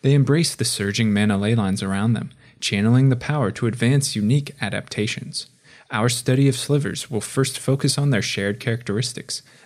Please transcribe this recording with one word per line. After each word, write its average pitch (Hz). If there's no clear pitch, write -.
They 135
embrace 143
the 135
surging 104
mana 104
ley 107
lines 101
around 98
them, -
channeling 117
the 127
power 127
to -
advance 120
unique 123
adaptations. -
Our 120
study 135
of 131
Slivers -
will 107
first -
focus 135
on 143
their 110
shared 101
characteristics, 117